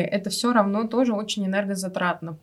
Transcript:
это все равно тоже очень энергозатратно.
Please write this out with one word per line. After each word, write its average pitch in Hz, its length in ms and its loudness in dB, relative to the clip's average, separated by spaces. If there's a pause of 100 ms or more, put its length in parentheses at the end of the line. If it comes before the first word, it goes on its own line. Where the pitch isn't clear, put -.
(180)
это 196 120 -6
все 240 240 0
равно 208 340 2
тоже 233 260 2
очень 208 340 -2
энергозатратно. 185 960 -2